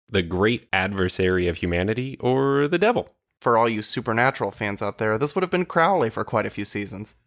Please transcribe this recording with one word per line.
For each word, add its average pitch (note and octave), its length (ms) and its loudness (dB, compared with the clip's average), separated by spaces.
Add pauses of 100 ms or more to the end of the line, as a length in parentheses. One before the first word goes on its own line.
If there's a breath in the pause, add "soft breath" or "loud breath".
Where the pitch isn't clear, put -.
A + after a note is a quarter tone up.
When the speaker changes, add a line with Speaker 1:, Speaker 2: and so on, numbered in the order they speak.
Speaker 1:
the G2 140 0
great F#2 500 0
adversary F#2 760 0
of E2+ 100 -2
humanity, G#2+ 640 -2
or C#3 480 2
the E3+ 100 0
devil. G#3+ 320 0 (320)
Speaker 2:
For A#2 160 4
all A#2 100 6
you A2 140 0
Supernatural A#2 680 0
fans G2+ 300 -6
out G2+ 180 -4
there, A2 180 0
this D3 160 -2
would F#3+ 80 -2
have F3+ 100 -2
been F3+ 140 0
Crowley E3 460 2
for - 120 -6
quite G#2+ 220 0
a G#2 60 -6
few G2+ 140 -8
seasons. G2+ 500 -10 (120)